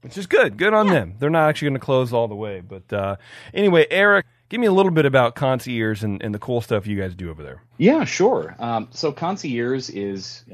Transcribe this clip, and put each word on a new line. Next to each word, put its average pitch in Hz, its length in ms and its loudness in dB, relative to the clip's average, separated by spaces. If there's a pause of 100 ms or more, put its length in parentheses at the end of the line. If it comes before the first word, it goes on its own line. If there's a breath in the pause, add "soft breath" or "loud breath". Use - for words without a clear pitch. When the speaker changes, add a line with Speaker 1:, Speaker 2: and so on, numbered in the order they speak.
Speaker 1:
Which 127 160 -16
is 196 100 -10
good. 196 280 2
Good 196 180 0
on 214 140 4
Speaker 2:
Yeah. 190 60 4
Speaker 1:
them. 98 260 0
They're 143 100 0
not 156 200 4
actually 147 220 -2
gonna 131 80 -4
close 131 340 0
all 117 160 0
the 104 60 -10
way. 101 260 -8
But, 95 320 -12
uh, 98 240 -2 (360 loud breath)
anyway, 180 380 4
Eric, 196 340 4 (220)
give 226 140 -6
me 226 60 2
a 196 40 4
little 190 220 4
bit 156 120 4
about 127 300 4
Concierge 117 680 -2
and, 101 180 -4
and 104 100 -6
the 107 60 -8
cool 120 220 -4
stuff 104 260 -2
you 104 100 -4
guys 95 180 -6
do 87 140 -12
over 76 140 -14
there. 65 200 -18 (140)
Speaker 3:
Yeah, 262 280 4
sure. 95 540 0
Um, 117 320 -4
so 151 200 -4
Concierge 135 760 -6
is, 98 640 -10